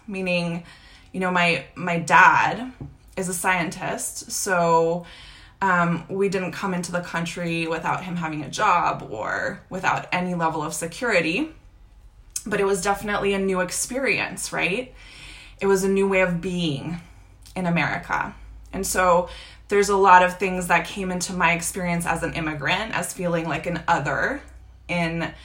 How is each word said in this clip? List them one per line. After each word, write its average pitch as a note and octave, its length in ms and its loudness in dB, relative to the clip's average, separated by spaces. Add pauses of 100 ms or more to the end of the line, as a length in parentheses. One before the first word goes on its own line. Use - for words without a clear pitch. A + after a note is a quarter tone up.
meaning, F3 580 -2 (480)
you F#3+ 60 -6
know, F#3 120 0
my, F3 420 2
my E3+ 240 -2
dad F3+ 760 6 (460)
is F#3 100 -4
a F#3 60 -4
scientist, F#3 1000 -4
so, E3+ 760 2 (560)
um, F3 480 2
we G3 200 0
didn't F3+ 220 -2
come F#3+ 240 -4
into F3 160 -6
the F3 100 -2
country E3+ 640 -4
without D#3+ 360 -4
him F3 140 -6
having D#3 260 -4
a C3+ 60 -12
job E3+ 600 0
or F#2+ 600 -4
without C#3+ 420 -2
any F3+ 240 -2
level D#3+ 260 0
of D3+ 140 -6
security. F#3 760 -2 (960)
But G3+ 140 -2
it G3 60 2
was G3 180 2
definitely G3+ 500 0
a G3 60 0
new F#3+ 220 0
experience, A#3+ 920 -4
right? F3+ 400 -4 (680)
It G3 60 -2
was G3 180 4
a G3 60 2
new G3 180 4
way F#3+ 140 4
of F3 180 2
being E3 600 -2 (540)
in F#3 120 -4
America. - 680 -2 (380)
And F#3+ 160 -4
so F3+ 400 4 (400)
there's G3+ 220 4
a G3+ 80 4
lot F#3 260 10
of F3 160 0
things F#3 280 -2
that F3 200 2
came F#3 240 -6
into F3+ 220 -4
my F3 180 2
experience E3+ 540 -2
as E3 180 -2
an E3 100 -4
immigrant, D#3+ 640 -2
as F3+ 160 -4
feeling E3+ 340 -2
like D3+ 200 -4
an E3+ 240 -4
other E3 520 -2 (460)
in E3+ 460 -4 (120)